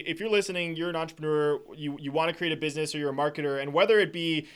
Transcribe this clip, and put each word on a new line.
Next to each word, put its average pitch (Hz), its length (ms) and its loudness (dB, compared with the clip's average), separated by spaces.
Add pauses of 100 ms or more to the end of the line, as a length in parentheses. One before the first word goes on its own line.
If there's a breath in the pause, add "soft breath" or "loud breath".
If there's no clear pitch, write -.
if 165 100 -4
you're 214 120 -2
listening, 180 460 0
you're 165 120 -2
an 170 80 -2
entrepreneur, 156 640 0 (140)
you, 143 260 -6
you 139 100 -6
wanna 160 220 2
create 170 220 -2
a - 20 -6
business 156 380 -4
or 151 40 -4
you're 147 120 -2
a 135 40 -4
marketer, 147 460 0
and 139 120 -4
whether 208 280 6
it 170 140 2
be 165 420 -2